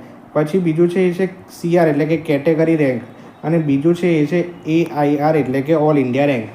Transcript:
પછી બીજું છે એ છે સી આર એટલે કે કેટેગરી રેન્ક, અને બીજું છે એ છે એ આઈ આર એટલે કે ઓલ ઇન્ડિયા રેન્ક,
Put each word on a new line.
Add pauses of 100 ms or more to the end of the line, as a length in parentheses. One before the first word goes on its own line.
(340)
પછી
બીજું
છે
એ
છે (220)
સી
આર
એટલે
કે
કેટેગરી
રેન્ક, (440)
અને (100)
બીજું
છે
એ
છે (260)
એ (140)
આઈ
આર
એટલે
કે
ઓલ
ઇન્ડિયા
રેન્ક, (100)